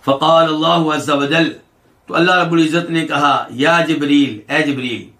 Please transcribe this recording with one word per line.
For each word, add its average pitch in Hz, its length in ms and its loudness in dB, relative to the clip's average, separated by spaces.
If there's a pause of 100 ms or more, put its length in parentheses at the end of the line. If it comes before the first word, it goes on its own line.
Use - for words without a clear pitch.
فقال 156 400 2
اللہ 160 500 0
عز 147 160 -4
وجل، 143 420 0 (540)
تو - 80 -10
اللہ 175 180 2
رب 170 200 0
العزت 165 380 0
نے 165 160 -2
کہا، 143 440 0
یا 156 380 0
جبریل، 143 640 0
اے 151 100 0
جبریل 127 580 -6